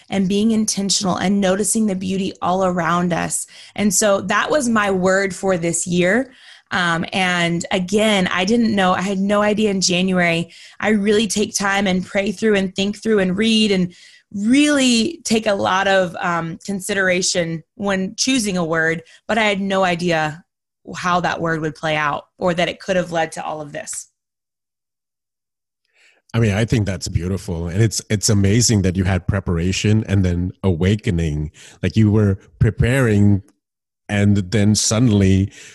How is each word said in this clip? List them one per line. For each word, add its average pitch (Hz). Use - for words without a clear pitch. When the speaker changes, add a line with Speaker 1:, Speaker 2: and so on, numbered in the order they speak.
Speaker 1:
and 196
being 208
intentional 202
and 202
noticing 196
the 190
beauty 190
all 185
around 175
us. 165
And 202
so 202
that 208
was 277
my 208
word 190
for 190
this 170
year. 180
Um, 170
and 175
again, 196
I 185
didn't 226
know, 185
I -
had 190
no 202
idea 208
in 196
January. 175
I 208
really 214
take 208
time 196
and 185
pray 202
through 214
and 190
think 202
through 220
and 185
read 220
and 180
really 247
take 220
a 214
lot 196
of, 185
um, 170
consideration 185
when 190
choosing 220
a 180
word, 165
but 220
I 226
had 196
no 196
idea 165
how 180
that 170
word 165
would 156
play 156
out 151
or 180
that 175
it -
could 196
have 175
led 160
to 175
all 156
of 147
this. -
Speaker 2:
I 117
mean, 110
I 107
think 107
that's 90
beautiful. 90
And 90
it's, -
it's 107
amazing 104
that 90
you 98
had 92
preparation 98
and 98
then 90
awakening, 85
like, 92
you 107
were 104
preparing 107
and 101
then 101
suddenly 101